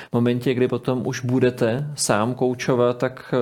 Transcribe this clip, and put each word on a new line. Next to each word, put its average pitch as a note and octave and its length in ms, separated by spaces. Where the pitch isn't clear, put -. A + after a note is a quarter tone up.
V - 40
momentě, A#2+ 400
kdy B2 140
potom B2 400
už B2 180
budete B2+ 720
sám A2+ 380
koučovat, B2 640
tak - 440